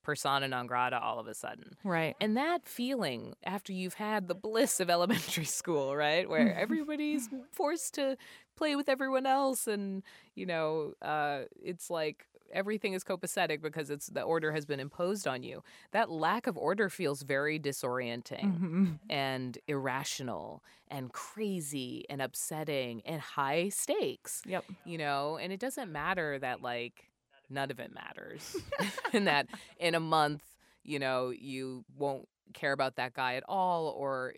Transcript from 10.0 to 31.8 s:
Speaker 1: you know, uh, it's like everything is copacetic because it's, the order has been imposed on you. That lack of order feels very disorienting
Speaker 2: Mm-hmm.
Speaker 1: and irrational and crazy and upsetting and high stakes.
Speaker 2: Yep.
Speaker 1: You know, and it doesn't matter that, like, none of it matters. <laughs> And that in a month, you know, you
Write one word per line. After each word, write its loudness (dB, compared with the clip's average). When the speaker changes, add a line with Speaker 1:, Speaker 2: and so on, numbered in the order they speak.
Speaker 1:
you -6
know, 0
uh, 0
it's -8
like -2
everything 0
is -2
copacetic 0
because -4
it's, -6
the -4
order 2
has -2
been -4
imposed -2
on 0
you. -10
That 2
lack 2
of -2
order 2
feels 0
very 2
disorienting -2
Speaker 2:
Mm-hmm. 4
Speaker 1:
and -2
irrational -4
and -8
crazy -4
and -4
upsetting -2
and -4
high 2
stakes. -2
Speaker 2:
Yep. -2
Speaker 1:
You -8
know, 0
and -4
it -6
doesn't -6
matter 0
that, -2
like, -4
none -2
of -6
it -10
matters. -10
<laughs> -4
And 4
that 6
in 2
a 4
month, 4
you -4
know, 0
you -8